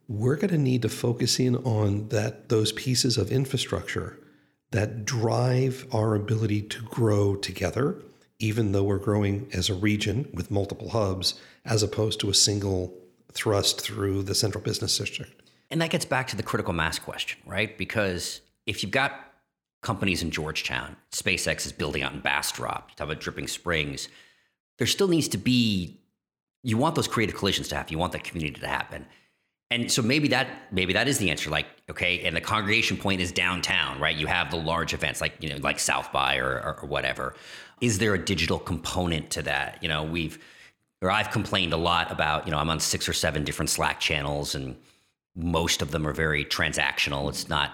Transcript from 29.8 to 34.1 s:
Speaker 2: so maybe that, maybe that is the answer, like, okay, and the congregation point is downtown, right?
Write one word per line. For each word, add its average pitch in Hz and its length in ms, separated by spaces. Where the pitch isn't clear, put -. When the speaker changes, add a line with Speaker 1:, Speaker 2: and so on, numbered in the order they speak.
Speaker 2:
so - 80
maybe 135 280
that, 127 200
maybe 92 220
that 113 120
is 135 120
the 95 120
answer, 76 200
like, 76 160
okay, 90 300
and 80 140
the 82 60
congregation 107 560
point 95 240
is 87 100
downtown, 87 680
right? 80 160